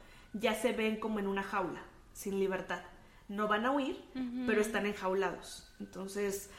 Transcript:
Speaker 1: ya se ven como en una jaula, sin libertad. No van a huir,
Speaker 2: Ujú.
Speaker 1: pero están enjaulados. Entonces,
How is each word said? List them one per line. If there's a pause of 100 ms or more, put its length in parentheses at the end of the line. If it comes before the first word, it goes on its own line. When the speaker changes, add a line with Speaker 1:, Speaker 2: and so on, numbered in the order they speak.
(340)
Speaker 1:
ya
se
ven
como
en
una
jaula, (300)
sin
libertad. (460)
No
van
a
huir, (120)
Speaker 2:
Ujú.
Speaker 1:
pero
están
enjaulados.
Entonces,